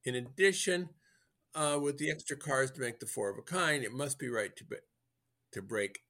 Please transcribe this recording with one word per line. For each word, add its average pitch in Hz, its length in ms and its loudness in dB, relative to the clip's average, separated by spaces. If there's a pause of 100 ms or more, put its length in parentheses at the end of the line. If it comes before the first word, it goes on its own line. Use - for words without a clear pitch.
In 127 100 0
addition, 180 760 2 (640)
uh, 147 260 2
with 143 160 0
the 151 140 -2
extra 156 260 -4
cards 135 360 2
to 139 100 -6
make 117 180 -4
the 110 60 -8
four 101 240 -2
of 98 80 -6
a - 40 -12
kind, 156 400 2
it 110 100 -2
must 135 260 -2
be 131 100 -4
right 107 260 0
to - 100 -16
be-, - 120 -8 (760)
to 98 100 -8
break 101 480 -2